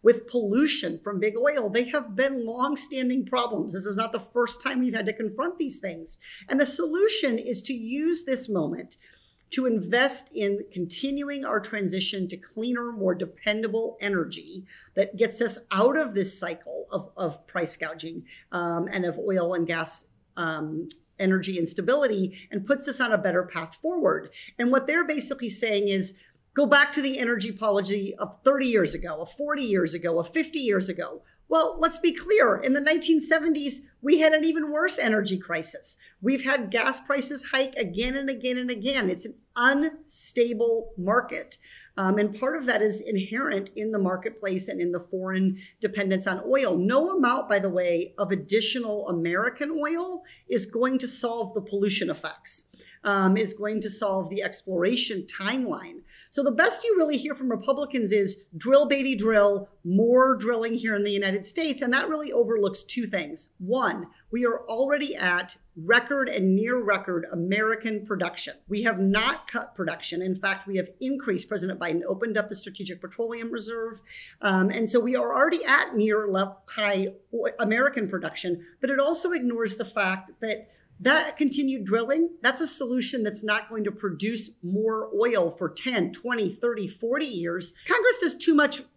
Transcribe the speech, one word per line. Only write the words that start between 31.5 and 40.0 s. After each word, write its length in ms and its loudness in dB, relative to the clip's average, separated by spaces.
let's 180 2
be 140 2
clear. 460 4
In 160 2
the 80 2
nineteen 380 4
seventies, 680 0
we 180 6
had 140 6
an 120 2
even 260 0
worse 280 0
energy 380 0
crisis. 600 -8
We've 240 0
had 240 0
gas 300 0
prices 520 -4
hike 240 0
again 400 -2
and 140 -2
again 280 -4
and 120 -4
again. 400 -2
It's 160 -4
an 100 -14
unstable 1400 2